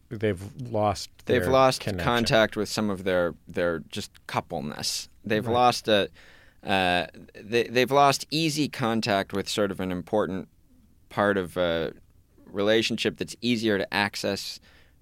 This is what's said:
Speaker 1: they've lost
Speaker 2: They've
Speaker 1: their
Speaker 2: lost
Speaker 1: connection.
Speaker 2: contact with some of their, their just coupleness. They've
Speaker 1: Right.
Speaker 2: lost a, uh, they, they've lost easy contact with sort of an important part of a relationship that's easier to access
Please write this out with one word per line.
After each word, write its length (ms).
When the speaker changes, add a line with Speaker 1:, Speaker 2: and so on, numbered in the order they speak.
Speaker 1:
they've 320
lost 380
Speaker 2:
They've 160
Speaker 1:
their 100
Speaker 2:
lost 300
Speaker 1:
connection. 240
Speaker 2:
contact 500
with 140
some 200
of 140
their, 300
their 320
just 320
coupleness. 840
They've 200
Speaker 1:
Right. 80
Speaker 2:
lost 340
a, 220
uh, 440
they, 280
they've 280
lost 400
easy 360
contact 640
with 140
sort 240
of 80
an 120
important 580
part 280
of 180
a 380
relationship 720
that's 240
easier 360
to 160
access 680